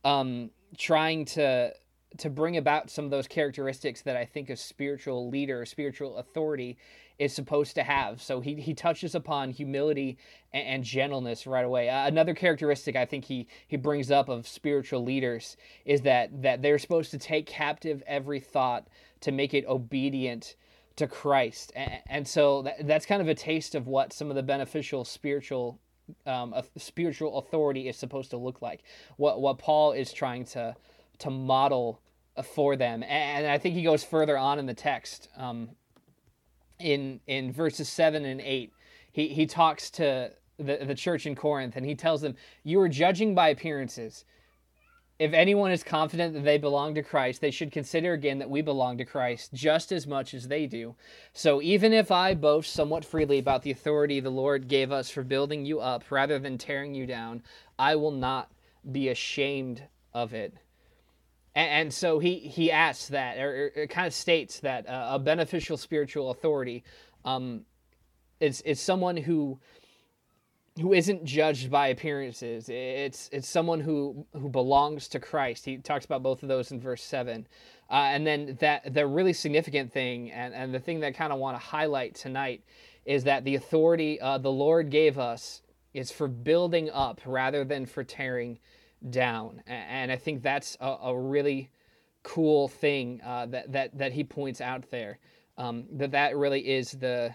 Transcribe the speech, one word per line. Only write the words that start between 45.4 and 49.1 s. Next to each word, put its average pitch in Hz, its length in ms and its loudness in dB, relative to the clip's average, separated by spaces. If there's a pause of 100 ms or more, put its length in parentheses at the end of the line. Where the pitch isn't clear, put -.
is 170 120 0
confident 160 520 0
that 143 100 -4
they 147 120 6
belong 147 380 0
to 151 80 -2
Christ, 127 380 0
they 147 100 0
should 147 220 -6
consider 165 400 -2
again 139 260 -2
that 131 100 -8
we 143 120 0
belong 131 380 0
to 127 40 -4
Christ 123 500 -4